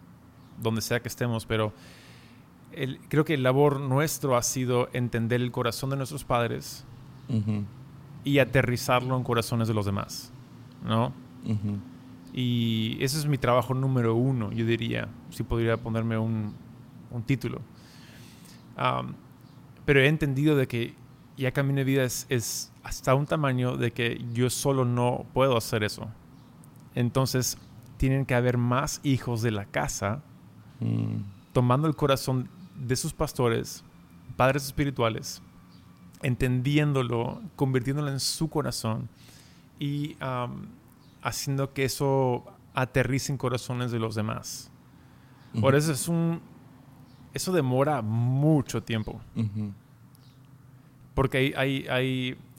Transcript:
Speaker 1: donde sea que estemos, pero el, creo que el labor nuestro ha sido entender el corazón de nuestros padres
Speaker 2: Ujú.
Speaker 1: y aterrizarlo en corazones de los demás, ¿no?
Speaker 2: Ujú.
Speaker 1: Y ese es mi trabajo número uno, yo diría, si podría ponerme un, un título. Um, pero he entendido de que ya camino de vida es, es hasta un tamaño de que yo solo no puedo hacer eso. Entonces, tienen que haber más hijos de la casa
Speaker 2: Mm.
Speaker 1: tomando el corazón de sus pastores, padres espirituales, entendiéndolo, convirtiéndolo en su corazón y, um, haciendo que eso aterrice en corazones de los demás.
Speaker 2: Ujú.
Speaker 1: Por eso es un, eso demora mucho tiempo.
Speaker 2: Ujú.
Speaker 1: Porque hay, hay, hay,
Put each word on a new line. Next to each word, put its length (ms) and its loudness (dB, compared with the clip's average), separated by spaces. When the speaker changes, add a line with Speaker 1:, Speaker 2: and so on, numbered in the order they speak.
Speaker 1:
donde 200 0
sea 200 0
que 80 -10
estemos, 360 -2
pero 280 0
el, 360 -6
creo 160 4
que 120 2
el 80 2
labor 360 6
nuestro 560 2
ha 80 4
sido 500 2
entender 480 0
el 100 -2
corazón 400 -2
de 40 -2
nuestros 280 -6
padres 600 -2
Speaker 2:
Ujú. 340 -2
Speaker 1:
y 160 4
aterrizarlo 760 2
en 80 0
corazones 440 0
de 80 0
los 100 0
demás, 460 -6
¿no? 300 0
Speaker 2:
Ujú. 320 -2
Speaker 1:
Y 680 0
ese 200 -2
es 80 -2
mi 100 2
trabajo 380 2
número 400 2
uno, 360 2
yo 140 0
diría, 420 0
si 140 -6
podría 340 0
ponerme 400 -2
un, 380 -2
un 120 -6
título. 380 -2
Um, 380 -2
pero 140 6
he 80 8
entendido 480 2
de 120 4
que 280 -4
ya 140 0
camino 260 0
de 60 2
vida 200 4
es, 260 -4
es 420 -2
hasta 320 0
un 140 2
tamaño 500 0
de 140 0
que 280 -2
yo 160 2
solo 340 2
no 500 2
puedo 240 6
hacer 260 0
eso. 240 -4
Entonces, 640 0
tienen 280 2
que 80 0
haber 240 4
más 460 0
hijos 400 0
de 80 2
la 140 -4
casa 560 -2
Speaker 2:
Mm. 440 -2
Speaker 1:
tomando 340 4
el 80 2
corazón 540 0
de 220 -2
sus 160 -4
pastores, 720 -2
padres 300 2
espirituales, 760 -2
entendiéndolo, 1160 0
convirtiéndolo 560 0
en 80 -6
su 300 -4
corazón 580 -4
y, 360 -4
um, 500 -6
haciendo 520 -4
que 120 0
eso 580 2
aterrice 580 0
en 60 -2
corazones 540 -4
de 80 -2
los 160 -2
demás. 560 -6
Speaker 2:
Ujú. 80 0
Speaker 1:
Por 140 6
eso 180 2
es 160 -4
un, 320 0
eso 200 -2
demora 480 4
mucho 840 2
tiempo. 380 -4
Speaker 2:
Ujú. 360 -4
Speaker 1:
Porque 240 2
hay, 180 2
hay, 320 -2
hay, 500 -2